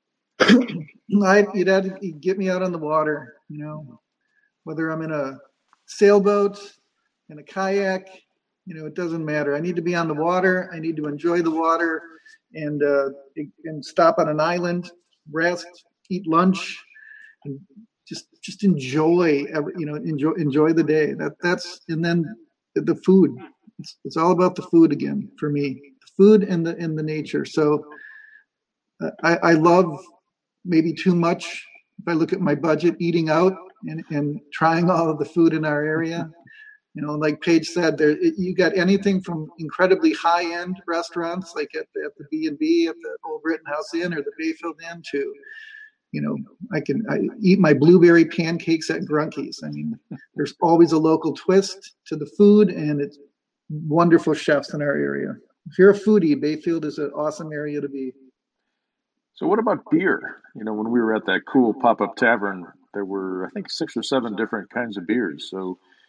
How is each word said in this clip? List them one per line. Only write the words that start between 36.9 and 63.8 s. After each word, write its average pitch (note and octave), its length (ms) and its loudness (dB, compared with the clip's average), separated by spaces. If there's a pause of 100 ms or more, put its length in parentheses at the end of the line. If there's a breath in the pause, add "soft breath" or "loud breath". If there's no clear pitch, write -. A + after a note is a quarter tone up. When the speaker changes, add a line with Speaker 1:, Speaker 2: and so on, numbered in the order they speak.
Speaker 1:
You D3+ 80 -10
know, D3 120 -6
like D3+ 260 -2
Paige E3 280 2
said, D#3+ 300 0
there, D3+ 120 4
it, E3 280 0
you F3+ 160 -4
got F3+ 220 2
anything F#3+ 440 2
from D#3+ 280 -8 (100)
incredibly E3 540 2
high-end F3 760 -2
restaurants, E3+ 720 -6
like D3+ 180 -6
at, D#3 120 -8 (180)
at D3 120 -12
the - 140 -20
B D#3 160 -4
and D3 120 -6
B, E3 280 2
at D#3 160 -6
the D3+ 220 -12
Old D#3 200 -10
Rittenhouse D3+ 500 -6
Inn F3 200 -4
or D3 80 -6
the C#3+ 160 -8
Bayfield D#3+ 420 -8 (100)
Inn, E3+ 200 -18
to, C#3 240 -6 (760 loud breath)
you D2 100 -6
know, - 160 -6 (340)
I D#3 80 -2
can, C#3 300 -4
I D3 80 -2 (240)
eat F#3+ 160 4
my D#3 160 4
blueberry E3+ 500 8
pancakes E3 640 -2
at E3 140 -4
Grunky's. D3+ 600 -4
I - 60 -10
mean, D2+ 280 -8 (380 loud breath)
there's D3 260 -6
always E3+ 300 6
a D#3+ 60 2
local D#3+ 360 2
twist - 600 0 (100)
to D#3 100 -8
the D3 220 -10
food, G#3 320 8
and D3 300 -2
it's C#3+ 180 -6 (500)
wonderful D#3+ 680 2
chefs - 380 -2
in D3+ 80 -6
our C#3+ 160 -2
area. C#3+ 380 -4 (320)
If - 120 -6
you're F#3+ 120 10
a G3+ 80 4
foodie, F3 420 2
Bayfield D#3 440 -4
is D3 140 -8
an C#3+ 120 -6
awesome D3+ 420 -8
area D3 280 -6
to C#3 80 -6
be. C3+ 240 -10 (1200)
Speaker 2:
So - 140 -6
what G#3 100 2
about A3 200 -2 (120)
beer? - 520 -2 (120)
You A2 80 -16
know, A2 120 -6
when G#2+ 160 -6
we A#2+ 100 2
were A2 140 2
at G#2+ 120 -4
that F#2+ 140 0 (120)
cool A#2+ 220 4
pop-up G#2+ 400 2
tavern, G2+ 520 0 (260)
there G2+ 120 -6
were, F#2 420 -6
I E2+ 40 -16
think, - 180 -12
six - 280 -8